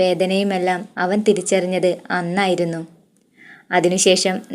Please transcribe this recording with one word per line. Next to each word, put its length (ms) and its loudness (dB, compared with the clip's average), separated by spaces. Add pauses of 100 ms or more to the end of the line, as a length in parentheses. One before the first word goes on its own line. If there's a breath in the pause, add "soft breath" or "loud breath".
വേദനയുമെല്ലാം 840 0 (220)
അവൻ 120 0 (120)
തിരിച്ചറിഞ്ഞത് 600 0 (280)
അന്നായിരുന്നു. 640 -2 (920 soft breath)
അതിനുശേഷം 600 2 (200)